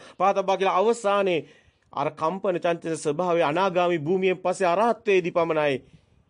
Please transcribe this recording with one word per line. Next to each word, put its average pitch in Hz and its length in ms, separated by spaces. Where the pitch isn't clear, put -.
පහතබ්බා 190 420
කියලා 180 200
අවසානයේ 202 640
අර 143 180
කම්පන 170 480
චංචල 170 380
ස්වභාවය 170 460
අනාගාමි 175 560
භූමියෙන් 185 400
පස්සේ 180 300
අරහත්ත්වයේදී 190 640
පමණයි 156 440